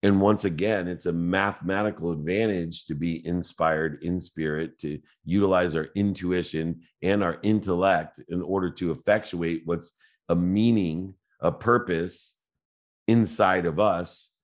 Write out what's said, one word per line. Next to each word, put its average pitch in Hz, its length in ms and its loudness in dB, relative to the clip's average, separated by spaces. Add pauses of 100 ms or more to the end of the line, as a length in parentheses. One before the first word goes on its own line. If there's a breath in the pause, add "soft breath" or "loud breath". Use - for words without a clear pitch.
And 98 180 6
once 104 240 4
again, 92 420 0
it's 87 200 -6
a 85 60 -2
mathematical 95 960 0
advantage 87 720 -2
to 78 100 -8
be 82 300 -4
inspired 80 800 -2
in 87 180 -4
spirit, 78 580 -6
to 76 200 -8 (240 soft breath)
utilize 90 520 2
our 78 200 -4
intuition 90 880 -2 (200 soft breath)
and 98 220 2
our 85 180 -2
intellect 95 880 0
in 87 120 -4
order 90 300 -2
to 87 200 -2
effectuate 85 760 -2
what's 85 280 -4 (360 soft breath)
a 87 60 4
meaning, 95 800 2 (240)
a 85 120 0
purpose 92 840 -2 (720)
inside 95 580 4
of 80 140 -2
us 90 520 0 (120)